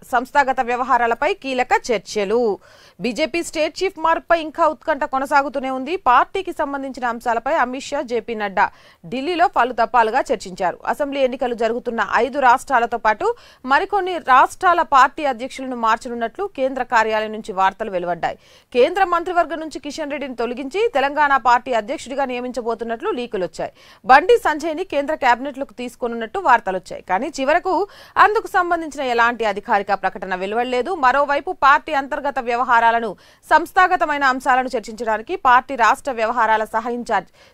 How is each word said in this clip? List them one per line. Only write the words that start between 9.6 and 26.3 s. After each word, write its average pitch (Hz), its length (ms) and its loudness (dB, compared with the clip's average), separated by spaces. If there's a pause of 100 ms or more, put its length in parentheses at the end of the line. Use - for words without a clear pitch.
దఫాలుగా 226 480 2
చర్చించారు. 185 640 -4
అసెంబ్లీ 277 340 -2
ఎన్నికలు 254 340 0
జరుగుతున్న 226 600 -2
ఐదు 240 240 0
రాష్ట్రాలతో 247 600 2
పాటు 226 360 0 (320)
మరికొన్ని 359 520 0
రాష్ట్రాల 339 640 4
పార్టీ 285 420 4
అధ్యక్షులను 262 520 -6
మార్చనున్నట్లు 233 800 -4
కేంద్ర 269 260 -2
కార్యాలయం 220 500 0
నుంచి 214 200 -10
వార్తలు 190 380 0
వెలువడ్డాయి. 170 480 -4 (360)
కేంద్ర 349 300 4
మంత్రివర్గం 339 560 -2
నుంచి 320 180 -10
కిషన్ 294 320 -8
రెడ్డిని 277 240 -8
తొలగించి 262 600 -2
తెలంగాణ 277 420 2
పార్టీ 247 360 2
అధ్యక్షుడిగా 254 520 -2
నియమించబోతున్నట్లు 247 840 -6
లీకులొచ్చాయి. 214 600 -6 (320)
బండి 311 340 6
సంజయ్ని 311 460 -2
కేంద్ర 294 300 -2
క్యాబినెట్లోకి 269 600 -2
తీసుకోనున్నట్టు 233 640 -8